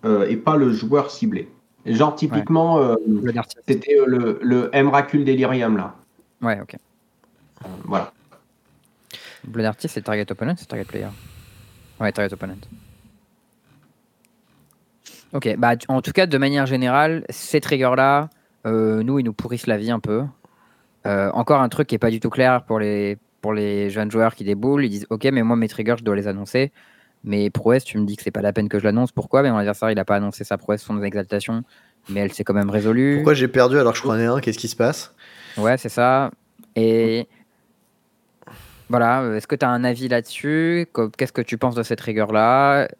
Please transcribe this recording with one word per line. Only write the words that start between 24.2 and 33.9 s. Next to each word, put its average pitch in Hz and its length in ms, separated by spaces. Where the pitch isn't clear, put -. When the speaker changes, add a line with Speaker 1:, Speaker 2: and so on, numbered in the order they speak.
Speaker 2:
qui - 80
déboulent. 117 420
Ils 117 40
disent, « 101 200
Ok, 110 220
mais 127 120
moi, 117 120
mes 113 120
triggers, 110 320
je 117 40
dois 107 120
les 101 120
annoncer. » 104 440
Mais 104 260
prouesse, 123 340
tu - 160
me 107 60
dis 101 100
que - 80
c'est 95 80
pas 104 100
la 101 120
peine 104 160
que 104 100
je 98 60
l'annonce. 113 260
Pourquoi ? 131 320
Mais 139 80
mon 113 60
adversaire, 104 340
il 104 80
a 92 60
pas 104 100
annoncé 101 300
sa 101 120
prouesse, 104 240
son 104 220
exaltation, 101 600
mais 101 120
elle 101 100
s'est - 140
quand 104 80
même 101 160
résolue. 113 460
Speaker 3:
Pourquoi 151 180
j'ai 131 160
perdu 127 280
alors 123 140